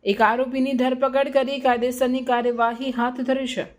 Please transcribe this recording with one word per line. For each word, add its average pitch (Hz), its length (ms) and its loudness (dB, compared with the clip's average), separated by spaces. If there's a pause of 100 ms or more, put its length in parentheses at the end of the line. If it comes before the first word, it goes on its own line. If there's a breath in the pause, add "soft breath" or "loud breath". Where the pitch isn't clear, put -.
એક 202 160 0
આરોપીની 254 520 2
ધરપકડ 254 560 0
કરી 269 320 0
કાયદેસરની 254 600 0
કાર્યવાહી 240 720 0
હાથ 247 300 -2
ધરી 262 260 -2
છે. 226 200 -6 (120)